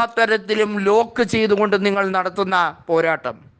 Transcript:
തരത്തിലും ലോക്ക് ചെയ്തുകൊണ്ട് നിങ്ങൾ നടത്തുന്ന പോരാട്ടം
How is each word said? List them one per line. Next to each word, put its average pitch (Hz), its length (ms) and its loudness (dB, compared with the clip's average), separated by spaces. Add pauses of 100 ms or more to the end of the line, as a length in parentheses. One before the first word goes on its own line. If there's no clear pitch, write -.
(180)
തരത്തിലും 214 520 0 (180)
ലോക്ക് 226 360 2 (100)
ചെയ്തുകൊണ്ട് 208 420 2 (100)
നിങ്ങൾ 196 200 0 (100)
നടത്തുന്ന 185 400 -2 (340)
പോരാട്ടം 160 460 0 (220)